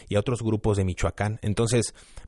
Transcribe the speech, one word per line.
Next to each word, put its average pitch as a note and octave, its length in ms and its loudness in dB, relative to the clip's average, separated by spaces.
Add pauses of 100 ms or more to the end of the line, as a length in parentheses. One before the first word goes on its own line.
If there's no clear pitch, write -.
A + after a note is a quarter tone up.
y G2+ 100 2
a - 20 4
otros A#2 240 -2
grupos G#2+ 340 2
de G2 80 2
Michoacán. G2+ 560 -2
Entonces, A2+ 540 0 (320)